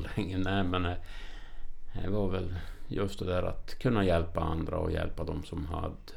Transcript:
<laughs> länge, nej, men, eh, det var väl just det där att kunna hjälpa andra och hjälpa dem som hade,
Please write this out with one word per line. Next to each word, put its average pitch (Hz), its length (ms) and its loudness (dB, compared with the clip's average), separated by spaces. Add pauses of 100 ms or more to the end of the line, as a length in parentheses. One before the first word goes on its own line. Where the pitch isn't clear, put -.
<laughs> - 80 -6
länge, 92 220 0
nej, 95 260 4
men, 90 220 2
eh, 87 120 0 (1040)
det 87 60 0
var 101 200 4
väl 92 260 0 (320)
just - 320 -2
det - 60 -2
där 90 180 2
att - 360 -2
kunna 117 260 4
hjälpa 85 360 4
andra 82 360 0
och 85 140 0
hjälpa 82 320 0
dem 80 200 -2
som 80 220 -4
hade, 80 300 -4 (220)